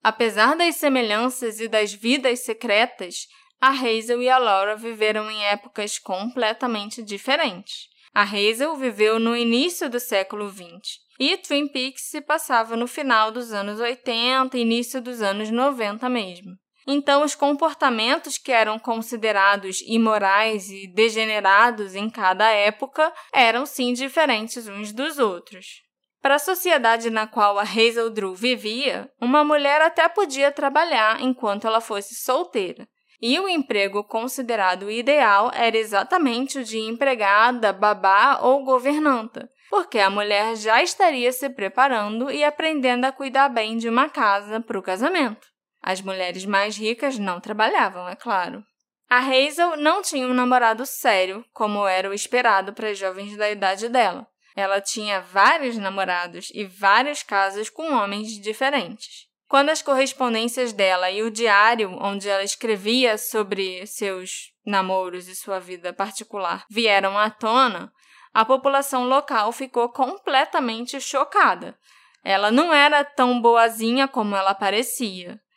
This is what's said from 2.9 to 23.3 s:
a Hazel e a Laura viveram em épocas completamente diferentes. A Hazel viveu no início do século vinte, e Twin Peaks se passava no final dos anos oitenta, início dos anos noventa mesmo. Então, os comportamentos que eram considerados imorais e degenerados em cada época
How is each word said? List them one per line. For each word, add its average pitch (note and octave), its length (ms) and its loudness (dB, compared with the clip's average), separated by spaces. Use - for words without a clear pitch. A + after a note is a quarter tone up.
a C4 120 4
Hazel A#3+ 500 -2
e B3+ 80 2
a B3+ 80 6
Laura G#3 400 2
viveram G#3+ 520 -2
em G#3+ 140 -8
épocas G#3 560 -4
completamente A3 1040 -4
diferentes. G#3 840 -4
A G#3 100 4
Hazel A3 540 0
viveu A3 420 2
no A3+ 160 0
início B3 540 0
do A#3+ 100 -4
século G#3 480 -4
vinte, F3+ 520 -18
e D4+ 160 0
Twin D4 320 -4
Peaks C4 420 -8
se D4+ 120 -10
passava B3 560 -2
no A#3+ 100 -2
final A#3+ 420 0
dos A#3 220 -10
anos G#3 300 -6
oitenta, B3+ 760 -2
início A#3+ 440 -2
dos A#3+ 200 -10
anos G#3 300 -2
noventa A#3 560 -2
mesmo. F#3+ 460 -6
Então, C#4+ 380 2
os D4 100 -2
comportamentos C#4+ 1040 0
que - 140 -8
eram A3 260 2
considerados G#3 1120 0
imorais G#3+ 840 2
e G3 240 -16
degenerados G#3+ 1040 4
em G3+ 140 -4
cada G#3 420 2
época G#3+ 580 2